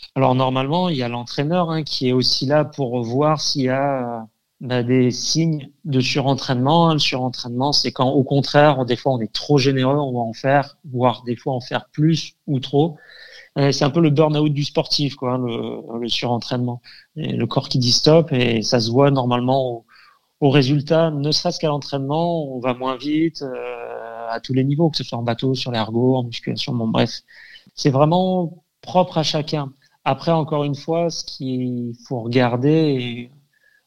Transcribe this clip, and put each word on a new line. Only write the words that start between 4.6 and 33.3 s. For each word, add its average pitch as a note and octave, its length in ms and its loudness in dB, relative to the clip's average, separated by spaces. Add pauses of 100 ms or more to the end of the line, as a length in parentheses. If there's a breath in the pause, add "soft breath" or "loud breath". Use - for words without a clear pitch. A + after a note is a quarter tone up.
bah, B2 220 -2
des B2 280 4
signes D#3 580 -2 (140)
de C3 160 0
surentraînement. C#3 920 2
Le D3+ 60 2
surentraînement, B2+ 720 -2
c'est - 180 0
quand, C3 180 0
au C#3+ 140 4
contraire, C#3 640 4
des A#2+ 100 0
fois, C#3 160 -2
on B2+ 80 -2
est G#2+ 120 -6
trop - 260 0
généreux, C3+ 400 2
on C#3 160 -2
va A#2+ 60 -2
en A#2 120 -4
faire, C3+ 460 0 (120)
voire B2 360 0
des A#2+ 100 -4
fois C#3 180 -6
en B2 60 -4
faire B2 320 -8
plus D3+ 440 0 (120)
ou C3+ 140 0
trop. D3+ 340 2 (640 loud breath)
Euh, C#3 160 2
c'est - 100 0
un C#3+ 60 4
peu E3+ 100 0
le D#3 120 6
burn-out D3+ 420 2
du C#3+ 100 -2
sportif, D3+ 520 -2
quoi, B2+ 180 -4
hein, B2+ 60 -2
le, A#2 600 -6
le A#2+ 80 -6
surentraînement. A#2+ 760 -2 (360 loud breath)
Et C#3 160 -4
le A#2+ 120 -2
corps - 220 -2
qui C3+ 120 0
dit B2 120 2
stop, D#3 400 4
et A#2+ 300 0
ça A#2+ 180 0
se A2+ 100 -2
voit C#3 220 4
normalement B2+ 580 0
au, A#2 160 -10 (540 soft breath)
au D3 100 4
résultat, D3 640 4
ne C#3+ 200 -2
serait-ce F3 280 -2
qu'à E3 80 -2
l'entraînement, D3 880 -4
on B2 60 -6
va B2 120 -2
moins B2+ 220 -4
vite, D3+ 460 -2
euh, A#2+ 920 -10
à A#2 80 -4
tous B2+ 140 -8
les C3 100 2
niveaux, C#3+ 260 2
que D3 60 -8
ce C3+ 80 -4
soit B2 140 -10
en A#2 60 -6
bateau, A#2+ 300 -2
sur B2+ 180 -6
l'ergo, A#2 440 0
en B2 80 0
musculation, A#2 500 -6
bon, A2+ 140 -2
bref. A#2+ 240 0 (640 loud breath)
C'est D3 160 2
vraiment F3 720 2 (180)
propre F3+ 360 2
à D#3+ 60 0
chacun. D3 500 -4 (320)
Après, D3 260 0
encore D3+ 320 2
une C#3+ 120 -2
fois, E3 340 -2
ce - 160 -10
qu'il B2+ 640 -6 (160)
faut B2 140 -6
regarder, B2 480 2
et B2+ 640 0 (560)